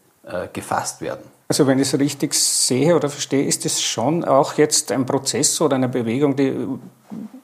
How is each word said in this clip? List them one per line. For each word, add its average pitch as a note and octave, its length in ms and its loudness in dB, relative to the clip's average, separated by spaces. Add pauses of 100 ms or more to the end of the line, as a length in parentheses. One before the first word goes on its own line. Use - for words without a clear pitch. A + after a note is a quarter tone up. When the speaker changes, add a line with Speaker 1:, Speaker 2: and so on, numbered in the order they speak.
(240)
Speaker 1:
äh, F2+ 280 -8
gefasst - 480 -6
werden. - 220 -8 (260)
Speaker 2:
Also D3 180 4
wenn C3 120 4
ich C#3 140 0
es D3 80 0
richtig C#3+ 340 -2
sehe C#3 600 2
oder C#3+ 120 2
verstehe, C#3 360 -2
ist - 220 -2
es - 160 -2
schon D3+ 420 -2
auch C3+ 300 2
jetzt - 380 2
ein C3 140 0
Prozess C3 540 0
oder C3+ 160 2
eine C3 120 0
Bewegung, C3 480 0
die, C3+ 180 2 (880)